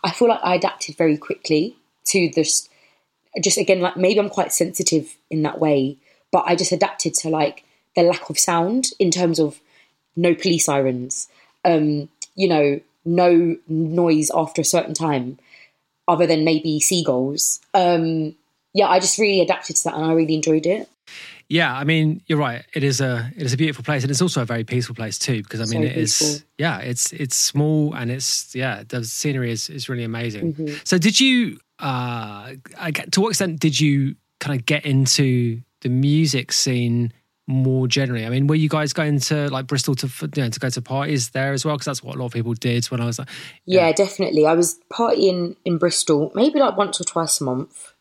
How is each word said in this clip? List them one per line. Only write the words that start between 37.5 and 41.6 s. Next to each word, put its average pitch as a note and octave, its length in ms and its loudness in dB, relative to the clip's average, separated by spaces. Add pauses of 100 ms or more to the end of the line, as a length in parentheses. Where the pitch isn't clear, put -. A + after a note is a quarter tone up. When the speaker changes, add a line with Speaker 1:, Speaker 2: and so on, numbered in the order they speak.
Speaker 2:
generally? B2 380 -2
I A2+ 40 -6
mean, C3+ 180 2
were D3+ 80 4
you D#3 140 2
guys D3+ 240 -2
going D3+ 260 0
to, D3 300 -2
like, C3 180 -6
Bristol C#3 280 -2
to, C3+ 120 -6
f-, B2+ 160 -10 (120)
you C#3+ 80 0
know, A#2 60 -2
to A2 100 -8
go C3 100 -4
to A#2+ 120 -6
parties C3+ 500 -4
there C3+ 200 -2
as C3+ 140 -4